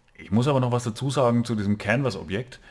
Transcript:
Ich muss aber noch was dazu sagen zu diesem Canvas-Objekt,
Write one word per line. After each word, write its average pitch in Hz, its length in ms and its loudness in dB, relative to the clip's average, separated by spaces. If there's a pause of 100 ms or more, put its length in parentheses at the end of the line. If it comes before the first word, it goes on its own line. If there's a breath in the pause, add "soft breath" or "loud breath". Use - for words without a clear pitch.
(160)
Ich - 140 -20
muss 117 160 2
aber 139 140 4
noch 123 100 0
was 120 140 0
dazu 123 260 -4
sagen 120 340 2
zu 117 120 -2
diesem 104 200 0
Canvas-Objekt, 107 840 -2 (100)